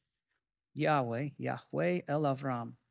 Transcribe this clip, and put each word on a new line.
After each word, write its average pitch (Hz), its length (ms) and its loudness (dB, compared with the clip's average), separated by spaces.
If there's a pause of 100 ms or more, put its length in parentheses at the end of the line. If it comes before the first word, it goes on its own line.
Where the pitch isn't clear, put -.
(760)
Yahweh, 139 540 2 (100)
Yahweh 143 720 -2
el 151 140 2
Avram. 131 500 0 (180)